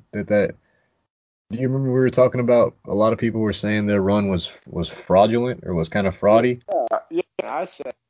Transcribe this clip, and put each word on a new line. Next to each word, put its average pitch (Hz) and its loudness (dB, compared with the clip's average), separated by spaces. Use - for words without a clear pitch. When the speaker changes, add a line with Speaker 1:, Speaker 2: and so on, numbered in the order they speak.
Speaker 1:
that, 104 -8
that, 104 2
do 110 -8
you 127 -2
remember 131 -2
we 127 2
were 127 4
talking 127 2
about 120 2
a 87 -6
lot 107 2
of 110 -4
people 113 -2
were 107 0
saying 104 -2
their 101 2
run 101 2
was, 87 -4
was 85 -6
fraudulent 110 2
or 92 -4
was 80 -2
kinda 98 -2
fraudy? 113 2
Speaker 2:
Yeah, 165 -4
yeah, 107 -8
I 160 -6
said, 131 -14